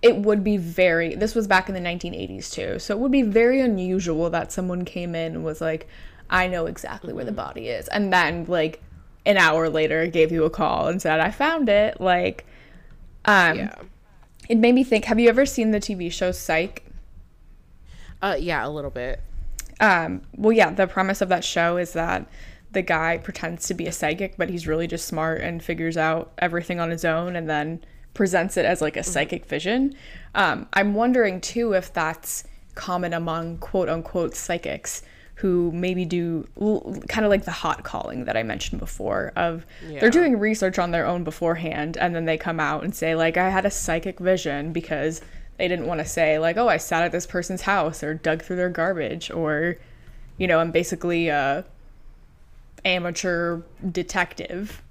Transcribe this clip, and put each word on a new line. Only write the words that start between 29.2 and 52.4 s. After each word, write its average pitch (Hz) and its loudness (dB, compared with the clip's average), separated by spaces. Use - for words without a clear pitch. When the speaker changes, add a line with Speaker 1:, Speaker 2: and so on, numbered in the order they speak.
Speaker 1:
vision. 226 0
Um, 180 2
I'm 202 4
wondering, 220 4
too, 233 -2
if 185 0
that's - -4
common 180 -4
among 165 -4
quote-unquote 170 -2
psychics - -6
who 175 2
maybe 180 -2
do 170 -2
l-, 208 0
kinda 214 2
like 202 4
the 165 -6
hot - -4
calling - -8
that - -2
I 113 0
mentioned - -6
before, - -4
of 170 -2
Speaker 2:
Yeah. 156 -8
Speaker 1:
they're 226 8
doing 294 4
research 208 0
on 175 0
their 170 2
own 175 0
beforehand, 165 -2
and 175 0
then 165 -2
they 160 2
come 165 -4
out 147 -2
and 165 -4
say, 160 0
like, 165 2
"I 185 2
had 190 0
a 202 2
psychic 170 -4
vision," 165 0
because 160 -4
they 185 0
didn't 170 -2
wanna 160 -2
say, 156 2
like, 165 2
"Oh, 240 4
I 170 4
sat 165 0
at 170 -2
this 175 -4
person's 180 -4
house 165 0
or 151 -4
dug 160 -2
through 180 -6
their 180 0
garbage," 170 -4
or, 160 -2
you 185 -2
know, 165 6
"I'm 165 2
basically 170 0
a 147 0